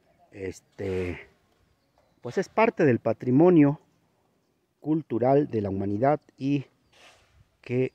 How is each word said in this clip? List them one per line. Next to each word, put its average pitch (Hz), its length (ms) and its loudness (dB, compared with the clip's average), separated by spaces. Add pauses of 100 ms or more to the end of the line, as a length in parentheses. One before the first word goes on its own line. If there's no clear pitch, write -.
(300)
este, 92 880 -8 (1040)
pues - 160 -10
es 190 120 -4
parte 220 340 0
del 123 160 4
patrimonio 143 800 2 (1040)
cultural 143 680 0
de 113 120 -4
la 101 80 -4
humanidad 104 500 -2 (160)
y 139 300 -4 (960)
que, 127 340 -4